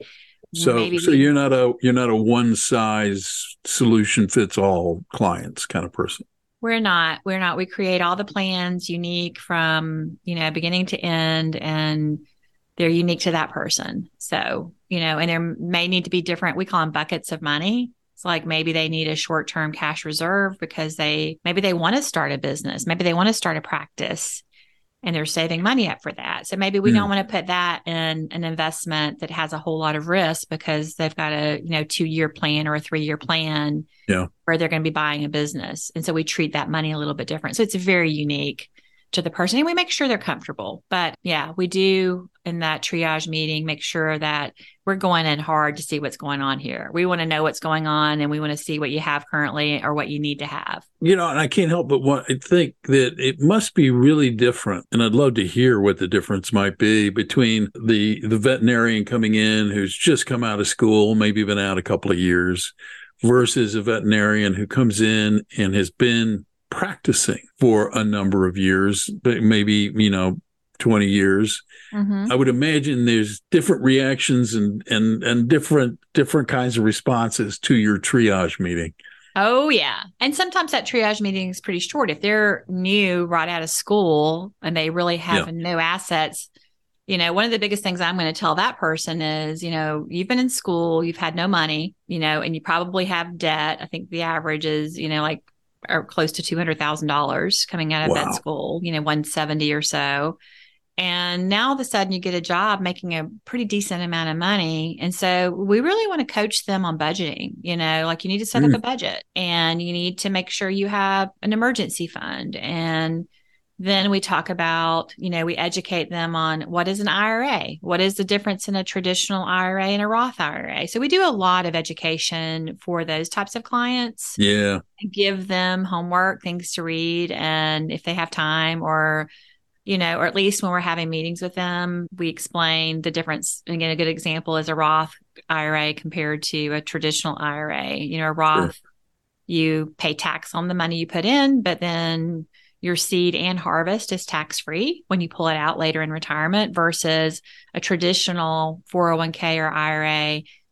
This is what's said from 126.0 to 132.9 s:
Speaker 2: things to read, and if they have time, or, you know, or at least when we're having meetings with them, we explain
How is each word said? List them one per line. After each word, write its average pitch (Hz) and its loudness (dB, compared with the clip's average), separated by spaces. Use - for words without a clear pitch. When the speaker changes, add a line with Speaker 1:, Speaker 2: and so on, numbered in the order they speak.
Speaker 2:
things 175 -8
to 175 -6
read, 165 -2
and 156 0
if 160 -8
they 170 -4
have 165 -2
time, 160 0
or, 156 0
you 196 -2
know, 170 0
or 170 0
at 165 -2
least 196 2
when 185 0
we're 180 0
having 170 -2
meetings 165 -6
with 180 -8
them, 175 -4
we 175 -4
explain 160 -2